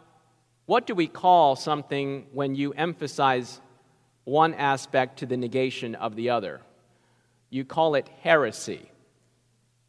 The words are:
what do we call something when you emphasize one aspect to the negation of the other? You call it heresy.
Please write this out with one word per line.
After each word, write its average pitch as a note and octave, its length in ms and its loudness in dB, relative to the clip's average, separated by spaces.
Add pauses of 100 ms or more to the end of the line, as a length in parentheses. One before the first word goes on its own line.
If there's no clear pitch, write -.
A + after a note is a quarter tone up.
(640)
what A#3+ 220 2
do A#3 80 -4
we E3 120 0
call E3+ 500 6
something C#3 720 -4
when C#3 240 -4
you C#3 180 -2
emphasize C#3 840 -2 (640)
one D#3 280 4
aspect C3+ 680 -2
to D3 60 -8
the B2+ 120 -4
negation B2 580 -4
of A2 220 -8
the A#2 120 -2
other? F#2 320 -4 (880)
You C3+ 140 -6
call D#3 320 0
it C3 140 0 (120)
heresy. B2 680 0 (1000)